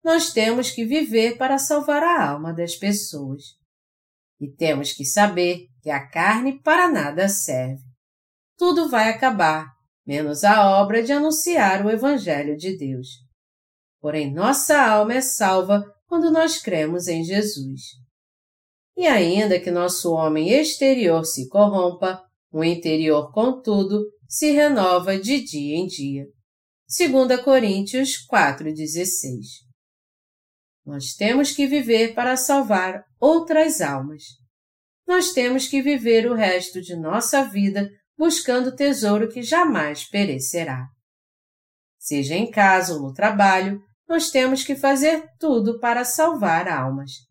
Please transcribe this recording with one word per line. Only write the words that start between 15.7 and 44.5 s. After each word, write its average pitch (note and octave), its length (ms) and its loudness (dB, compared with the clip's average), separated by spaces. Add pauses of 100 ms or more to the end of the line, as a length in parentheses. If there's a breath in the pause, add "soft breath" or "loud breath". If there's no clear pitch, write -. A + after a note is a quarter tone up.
quando E4 240 2
nós D#4+ 280 2
cremos E3+ 480 -4
em E3 180 -2
Jesus. E3 560 -4 (1160)
E F4+ 100 0
ainda G3 540 4
que F3+ 100 -6
nosso F3 420 -2
homem D#3 380 0
exterior B3 720 2
se C3+ 240 -6
corrompa, F#3 720 0 (280)
o D#3 120 -4
interior, D#3+ 680 0
contudo, G#3 720 0 (240)
se D4+ 220 0
renova G3 680 2
de A#3 260 -2
dia D3 340 -6
em F3+ 100 -2
dia. C#3 400 -8 (600)
Segunda B3+ 520 2
Coríntios B3+ 800 0
quatro D#3 560 0
dezesseis. D#3 1000 -8 (1120)
Nós C#3+ 300 -12
temos C4 380 0
que C#4+ 140 0
viver A3+ 480 2
para B3 220 0
salvar G#3+ 680 0 (160)
outras D#4+ 600 2
almas. C#3+ 440 -6 (840)
Nós F4+ 260 0
temos B3+ 360 0
que C#4 120 0
viver A#3 500 2
o A#3+ 40 0
resto F#3 460 -2
de F3 160 -12
nossa G#3+ 480 0
vida G3+ 440 -2 (300 soft breath)
buscando C4 500 0
o C4 80 -8
tesouro A3 520 0
que B3 140 -10
jamais A3+ 600 0
perecerá. D3 840 -4 (1120)
Seja C#3+ 360 -4
em A3 160 -2
casa F#3 440 2
ou D3 60 -6
no C3+ 120 -10
trabalho, G3 680 2 (280)
nós E4 220 -2
temos C4+ 340 0